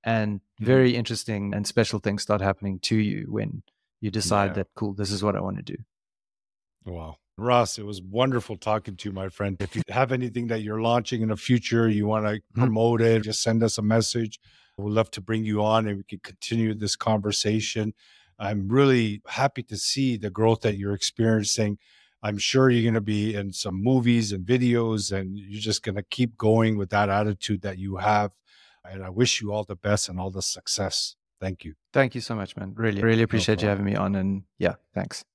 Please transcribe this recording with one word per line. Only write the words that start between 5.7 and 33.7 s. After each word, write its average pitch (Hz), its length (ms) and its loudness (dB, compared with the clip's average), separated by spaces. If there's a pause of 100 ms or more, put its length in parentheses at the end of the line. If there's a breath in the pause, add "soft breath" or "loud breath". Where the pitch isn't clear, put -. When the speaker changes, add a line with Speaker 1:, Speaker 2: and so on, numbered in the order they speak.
Speaker 2:
Wow. 82 320 -12 (200)
Ross, 120 400 2
it 107 80 -12
was 101 160 -10
wonderful 113 560 -2
talking 107 400 -4
to 104 120 -10
you, 98 40 -8
my 95 160 -6
friend. 98 320 -4
If 98 140 -6
you - 140 -2
have 127 220 0
anything 123 360 -4
that 113 140 -2
you're 107 200 -4
launching 117 400 0
in 110 80 0
the 107 80 -2
future, 117 500 2
you 104 200 2
wanna 107 260 0
Speaker 1:
Mm-hmm. 110 280 -4
Speaker 2:
promote 117 400 4
it, 113 220 4
just 110 180 -4
send 113 220 2
us 113 140 0
a 110 40 -4
message. 110 580 0 (380 soft breath)
We'd 101 160 -4
love 110 180 2
to 104 100 -10
bring 110 240 -2
you 104 180 0
on 110 240 4
and 101 100 -4
we 98 60 -10
can 95 160 -14
continue 110 540 -2
this 104 220 -4
conversation. 107 1000 0 (440 soft breath)
I'm 101 320 -4
really 120 580 4
happy 131 360 -2
to 107 140 -10
see 131 400 -2
the 104 120 -6
growth 110 320 2
that 104 160 2
you're 101 160 -2
experiencing. 107 840 0 (440 soft breath)
I'm 104 160 -4
sure 131 320 6
you're 117 200 4
gonna 113 120 2
be 107 340 0
in 98 180 -4
some 92 280 -6
movies 117 500 4
and 92 140 -4
videos, 117 680 2
and 95 260 -6
you're 101 240 -12
just 104 220 -4
gonna 101 200 -6
keep - 340 -2
going 110 400 4
with 98 120 -4
that 104 200 2
attitude 101 520 -2
that 95 160 -8
you 95 200 -6
have. 104 340 0 (540 soft breath)
And 95 180 -14
I 92 60 -10
wish 110 320 0
you 104 120 -4
all 107 120 -2
the 101 100 -10
best 104 340 0
and 90 100 -6
all 92 120 -6
the 92 100 -8
success. - 720 -6 (240)
Thank 95 240 -6
you. 78 120 -14 (180)
Speaker 1:
Thank 135 220 2
you 123 60 -6
so 117 140 -6
much, 98 220 -6
man. 98 180 -10
Really, 107 260 0
really 113 180 4
Speaker 2:
No 113 40 6
Speaker 1:
appreciate 107 380 2
you 107 60 2
Speaker 2:
problem. 101 200 2